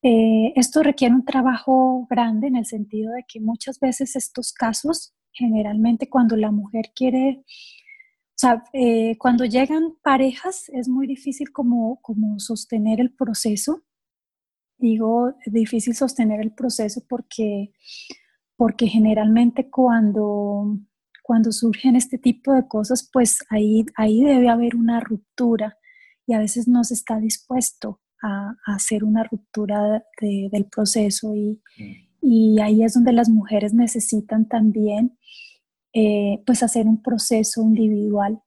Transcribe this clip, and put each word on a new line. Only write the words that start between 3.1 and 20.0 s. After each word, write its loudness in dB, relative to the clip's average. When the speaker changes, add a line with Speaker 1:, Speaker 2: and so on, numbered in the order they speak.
Speaker 1:
de -12
que -20
muchas -8
veces -4
estos -10
casos, -4
generalmente 0
cuando 2
la 0
mujer -2
quiere, -2
o -20
sea, 0
eh, 0
cuando 2
llegan 0
parejas -2
es -8
muy -2
difícil -10
como, -2
como -4
sostener -4
el 0
proceso. -4
Digo, 0
difícil -2
sostener -2
el -6
proceso -6
porque, -6
porque 0
generalmente 2
cuando, 0